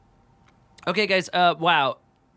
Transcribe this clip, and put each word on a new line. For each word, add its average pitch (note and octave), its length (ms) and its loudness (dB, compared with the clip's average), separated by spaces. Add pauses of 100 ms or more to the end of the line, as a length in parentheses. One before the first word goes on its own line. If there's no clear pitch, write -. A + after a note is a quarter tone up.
(880)
Okay, F#3 200 -2
guys. F#3 240 -2
Uh, F3 280 2
wow. D#3+ 380 0 (400)